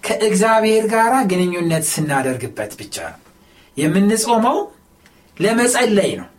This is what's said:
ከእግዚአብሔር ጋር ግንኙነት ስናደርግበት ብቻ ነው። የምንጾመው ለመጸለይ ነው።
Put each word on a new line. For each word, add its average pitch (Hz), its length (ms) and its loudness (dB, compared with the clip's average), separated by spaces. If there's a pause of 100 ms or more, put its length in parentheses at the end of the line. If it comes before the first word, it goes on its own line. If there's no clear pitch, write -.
ከእግዚአብሔር 220 840 2
ጋር 226 260 2 (120)
ግንኙነት 175 600 0
ስናደርግበት 131 920 -4
ብቻ - 200 -14 (120)
ነው። - 120 -20 (560)
የምንጾመው 214 800 2 (800)
ለመጸለይ 214 760 2
ነው። - 240 -14